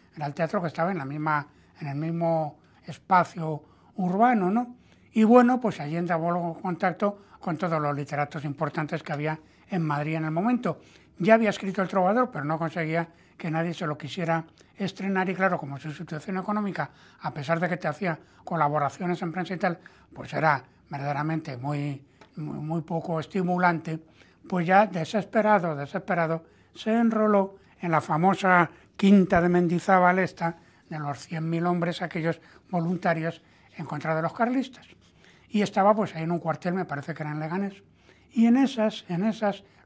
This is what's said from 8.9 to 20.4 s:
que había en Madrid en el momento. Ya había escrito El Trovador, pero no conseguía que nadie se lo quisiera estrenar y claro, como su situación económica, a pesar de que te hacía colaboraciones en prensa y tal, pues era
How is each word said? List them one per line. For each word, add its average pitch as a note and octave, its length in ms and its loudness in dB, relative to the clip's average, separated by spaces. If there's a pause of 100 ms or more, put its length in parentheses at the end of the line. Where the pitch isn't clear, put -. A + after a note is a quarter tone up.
que - 100 -10
había D3+ 260 -4 (300)
en F3+ 140 -2
Madrid D3+ 340 -2
en D#3 80 -4
el D#3 60 -4
momento. G3 500 -2 (380)
Ya G3+ 160 6
había A3+ 160 4
escrito G3 320 -4
El F3 60 -2
Trovador, G#3 420 2
pero D3 140 -6
no D#3 140 -2
conseguía E3 500 -2 (280)
que E3+ 140 -6
nadie E3 240 -2
se F3 120 -6
lo D3+ 120 -4
quisiera E3 460 -2 (320)
estrenar F#3+ 520 -2
y F#3 60 -2
claro, F3+ 240 0
como C#3 200 -8
su D#3 140 -10
situación E3 460 -8
económica, F#3+ 520 -4 (300)
a D3+ 120 -6
pesar D#3 280 -2
de F3 80 0
que E3+ 80 -2
te E3+ 120 -4
hacía D#3+ 300 -4 (260)
colaboraciones D#3 760 0
en E3 120 -4
prensa F3+ 220 -6
y E3+ 40 -8
tal, F3 200 -2 (360)
pues - 180 -14
era D3 300 2 (260)